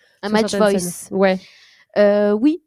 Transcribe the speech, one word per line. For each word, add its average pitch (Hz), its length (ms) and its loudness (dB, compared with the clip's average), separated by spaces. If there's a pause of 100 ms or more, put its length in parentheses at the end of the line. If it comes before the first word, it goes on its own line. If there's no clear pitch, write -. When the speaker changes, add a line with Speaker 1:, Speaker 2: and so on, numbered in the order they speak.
(220)
Speaker 1:
Un 202 60 -8
Speaker 2:
sur 214 80 -4
Speaker 1:
match 214 140 2
Speaker 2:
certaines 202 200 2
Speaker 1:
voice. 202 100 0
Speaker 2:
scènes ? 175 380 -10
Ouais. 190 200 2 (600)
Speaker 1:
Euh, 208 340 2
oui, 285 340 0